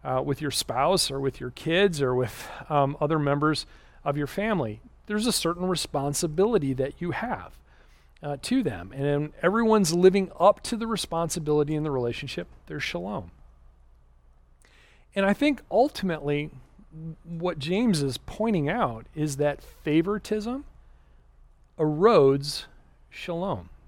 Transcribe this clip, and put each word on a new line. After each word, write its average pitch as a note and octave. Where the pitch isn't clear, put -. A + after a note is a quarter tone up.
uh, C3
with C#3+
your D3
spouse D3+
or C#3
with C3+
your B2+
kids E3
or B2+
with, B2+
um, C#3+
other D#3
members D3
of D3
your D3
family. E3+
There's G#3+
a A#3+
certain F3
responsibility D3+
that C3+
you F3
have, G3
uh, D3
to C4
them. G2+
And C#3+
everyone's G#3+
living F#3
up G3
to -
the A3+
responsibility D#3+
in D3+
the D#3
relationship. B2
There's D3+
shalom. F3
And G3
I G3+
think C#4+
ultimately D#3
what E3
James F3
is C3
pointing G3+
out D3+
is D3+
that D3
favoritism G#3
erodes D3+
shalom. E3+